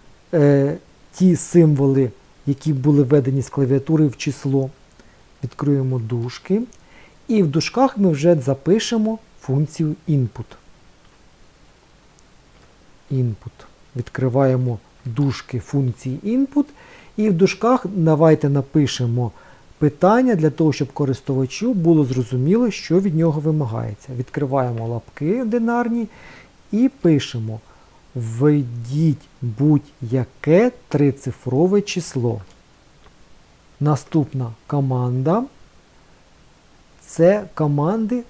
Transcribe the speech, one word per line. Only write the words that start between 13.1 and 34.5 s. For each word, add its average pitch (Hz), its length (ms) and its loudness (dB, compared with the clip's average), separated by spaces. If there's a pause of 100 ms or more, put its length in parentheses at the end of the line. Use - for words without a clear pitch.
Input. 120 540 -6 (300)
Відкриваємо 127 840 -2 (260)
дужки 127 540 -4
функції 131 640 -4
input. 269 420 -2 (520)
І 214 120 2
в 202 40 2
дужках 196 540 2
давайте 160 640 2
напишемо 127 800 -2 (460)
питання 214 580 2
для 156 140 2
того, 151 240 0
щоб - 200 -6
користувачу 135 800 -2
було 165 320 4
зрозуміло, 131 640 0
що - 280 -2
від 196 160 0
нього 156 260 0
вимагається. 117 720 -4
Відкриваємо 127 720 -4
лапки 147 540 -4
одинарні 233 640 -2 (640)
і 240 180 2 (120)
пишемо: 120 580 0 (560)
«Введіть 123 1120 -2 (140)
будь-яке 139 1300 0 (160)
трицифрове 143 920 0
число». 120 600 -6 (1400)
Наступна 135 720 -2 (140)